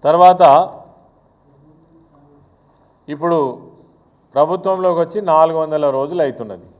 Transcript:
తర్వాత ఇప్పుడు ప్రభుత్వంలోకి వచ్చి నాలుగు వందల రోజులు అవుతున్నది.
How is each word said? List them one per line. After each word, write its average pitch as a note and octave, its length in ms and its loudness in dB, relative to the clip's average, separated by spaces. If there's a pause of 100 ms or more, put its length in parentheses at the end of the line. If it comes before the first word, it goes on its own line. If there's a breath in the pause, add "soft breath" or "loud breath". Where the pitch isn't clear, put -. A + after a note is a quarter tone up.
తర్వాత F3+ 400 4 (2750)
ఇప్పుడు D#3+ 300 -4 (960)
ప్రభుత్వంలోకి F3+ 640 -2
వచ్చి E3+ 220 -4
నాలుగు D#3+ 360 0
వందల D#3 320 -2
రోజులు D3 360 -4
అవుతున్నది. A2 420 -12 (120)